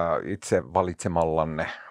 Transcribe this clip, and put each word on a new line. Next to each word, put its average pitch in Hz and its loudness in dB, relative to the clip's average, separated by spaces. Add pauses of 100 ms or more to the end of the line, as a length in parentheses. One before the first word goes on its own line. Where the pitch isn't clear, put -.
(260)
itse 85 -2
valitsemallanne 82 0 (240)